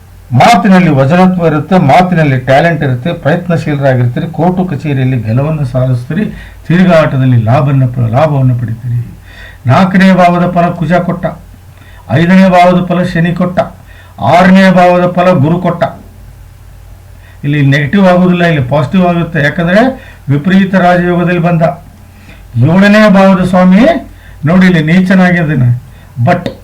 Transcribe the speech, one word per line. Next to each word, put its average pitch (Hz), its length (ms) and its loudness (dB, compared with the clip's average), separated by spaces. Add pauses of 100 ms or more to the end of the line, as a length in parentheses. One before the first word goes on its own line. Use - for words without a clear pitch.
(340)
ಮಾತಿನಲ್ಲಿ 185 560 2
ವಚನತ್ವ 170 560 0
ಇರುತ್ತೆ, 151 320 -2
ಮಾತಿನಲ್ಲಿ 160 600 2
ಟ್ಯಾಲೆಂಟ್ 147 460 0
ಇರುತ್ತೆ, 131 300 -4
ಪ್ರಯತ್ನಶೀಲರಾಗಿರ್ತೀರಿ, 143 1120 -2
ಕೋರ್ಟು 180 380 -2
ಕಚೇರಿಯಲ್ಲಿ 131 560 -4
ಗೆಲುವನ್ನು 139 440 -2
ಸಾಧಿಸ್ತೀರಿ, 131 600 -4 (420)
ತಿರುಗಾಟದಲ್ಲಿ 147 760 2
ಲಾಭವನ್ನು 135 440 0
ಪ-, 123 120 -6
ಲಾಭವನ್ನು 127 560 0
ಪಡಿತೀರಿ. 120 600 -8 (500)
ನಾಲ್ಕನೇ 185 460 2
ಭಾವದ 175 380 2
ಫಲ 170 180 0
ಕುಜ 156 240 -4
ಕೊಟ್ಟ, 170 320 -4 (880)
ಐದನೇ 185 380 2
ಭಾವದ 180 360 2
ಫಲ 180 180 -4
ಶನಿ 165 300 -2
ಕೊಟ್ಟ, - 260 -4 (640)
ಆರನೇ 185 500 4
ಭಾವದ 180 400 2
ಫಲ 180 200 0
ಗುರು 160 280 0
ಕೊಟ್ಟ. 175 240 -4 (1600)
ಇಲ್ಲಿ 143 220 0
ನೆಗೆಟಿವ್ 147 420 0
ಆಗುದಿಲ್ಲ, 180 380 2
ಇಲ್ಲಿ 151 220 0
ಪಾಸಿಟಿವ್ 175 400 0
ಆಗುತ್ತೆ. 170 360 -4
ಯಾಕಂದ್ರೆ 170 380 0 (480)
ವಿಪರೀತ 185 460 0
ರಾಜಯೋಗದಲ್ಲಿ 175 640 0
ಬಂದ. 165 220 0 (920)
ಏಳನೇ 202 540 4
ಭಾವದ 190 360 4
ಸ್ವಾಮಿ 185 420 2 (580)
ನೋಡಿ 185 220 2
ಇಲ್ಲಿ 160 260 0
ನೀಚನಾಗಿದ್ದಾನೆ, 175 880 0 (420)
but - 280 -4 (120)